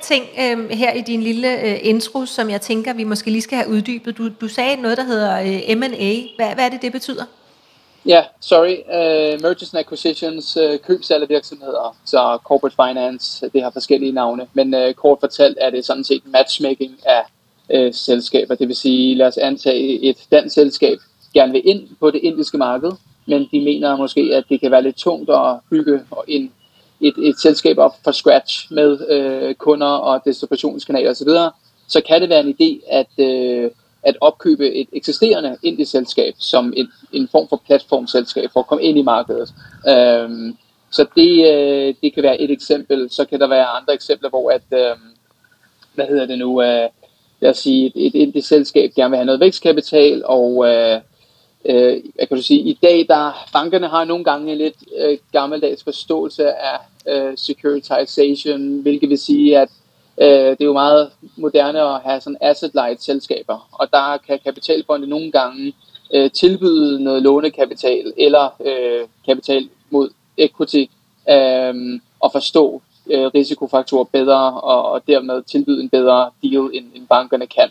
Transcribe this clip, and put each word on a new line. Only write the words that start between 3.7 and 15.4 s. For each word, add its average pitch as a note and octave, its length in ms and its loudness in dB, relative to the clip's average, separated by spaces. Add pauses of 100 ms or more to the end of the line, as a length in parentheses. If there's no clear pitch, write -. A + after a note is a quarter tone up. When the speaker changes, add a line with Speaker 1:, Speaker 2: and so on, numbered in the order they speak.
Speaker 1:
uddybet. A3+ 480 -6
Du, A3+ 100 -6 (120)
du A3 80 -8
sagde C4 280 -2
noget, A#3 200 -4
der B3+ 80 -4
hedder, G#3 360 -2
øh, G3 380 -4
M B3+ 40 -4
and C4 120 -6
A. G3+ 200 -4 (220)
Hvad, G#3+ 180 -4
hvad B3+ 100 -2
er B3 40 0
det, B3+ 140 -12
det B3 100 -6
betyder? C4 320 -10 (840)
Speaker 2:
Ja, E3+ 180 6 (160)
sorry. F3+ 360 2
Øh, D#3 680 -2
mergers F3 320 -4
and D#3+ 60 -4
acquisitions, D#3+ 760 -6
øh, D3+ 220 0
købsalg F3 440 -2
af C#3+ 60 -6
virksomheder, C#3 760 -6
så A#2+ 400 0
corporate C#3 320 -2 (120)
finance, B2+ 600 -8
det C3 140 0
har B2 80 -6
forskellige C3+ 420 -2
navne. B2 420 -4
Men, C3+ 200 0
øh, B2+ 200 0
kort C#3+ 260 2
fortalt C#3+ 400 2